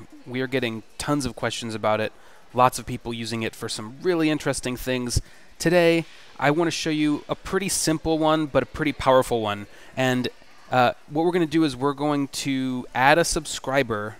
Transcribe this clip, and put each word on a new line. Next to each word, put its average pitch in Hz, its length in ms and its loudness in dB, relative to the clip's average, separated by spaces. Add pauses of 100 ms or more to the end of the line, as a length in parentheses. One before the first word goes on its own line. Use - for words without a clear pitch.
(260)
We 127 140 -6
are 131 60 -2
getting 123 360 -2 (160)
tons 147 280 -2
of 117 100 -6
questions 113 380 -6
about 107 260 0
it. 110 120 -4 (400)
Lots 123 260 4
of 117 80 -10
people 120 260 -8
using 117 300 -4
it 110 120 -4
for 113 140 -8
some 113 340 -10
really 165 280 2
interesting 139 460 -2
things. 123 440 -2 (380)
Today, 170 460 4 (340)
I 139 120 2
want 165 160 2
to 160 60 -2
show - 180 -4
you 151 380 0
a 156 60 -2
pretty 190 340 -4
simple 160 500 0
one, 156 280 2
but 135 160 0
a 123 40 -4
pretty 139 260 -4
powerful 127 480 4
one. 101 260 -4 (300)
And, 127 320 2 (420)
uh, 123 220 4 (160)
what 151 160 -2
we're 175 80 2
gonna 175 140 2
do 160 160 2
is 139 140 0
we're 139 160 0
going 143 360 0
to 131 680 -4
add 135 240 6
a 170 60 4
subscriber 120 960 -2